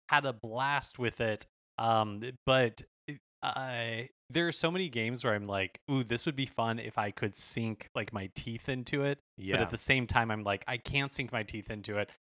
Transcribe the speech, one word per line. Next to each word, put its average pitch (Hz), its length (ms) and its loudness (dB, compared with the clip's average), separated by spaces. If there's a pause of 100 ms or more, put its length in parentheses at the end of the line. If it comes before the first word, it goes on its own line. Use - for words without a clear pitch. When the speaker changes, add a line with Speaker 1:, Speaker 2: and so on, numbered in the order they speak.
(100)
Speaker 1:
had 143 160 6
a 127 80 0
blast 127 640 -2
with 120 240 0
it, 107 240 0 (320)
um, 110 440 4 (220)
but 131 380 4 (260)
it, 143 100 -10 (240)
I, 120 680 -2 (180)
there 170 180 2
are 165 60 0
so 165 180 0
many 180 200 -2
games 117 340 -2
where 113 100 4
I'm 104 100 -2
like, 98 360 -2 (100)
"Ooh, 131 140 2
this 117 220 -2
would 151 100 -2
be 135 80 0
fun 113 340 0
if 113 200 -6
I 104 140 0
could 104 220 -4
sink, - 600 -4
like, 110 180 -4
my 98 220 -4
teeth - 340 -8
into 135 360 -2
it." 139 140 0 (200)
But - 60 -12
Speaker 2:
Yeah. 95 180 2
Speaker 1:
at 87 80 0
the 110 80 -2
same 131 280 4
time, 113 240 2
I'm 107 140 -2
like, 101 240 0
"I 123 80 -2
can't 139 380 -2
sink 131 180 -4
my 113 120 -2
teeth 107 260 -10
into 104 260 -6
it 104 140 0 (180)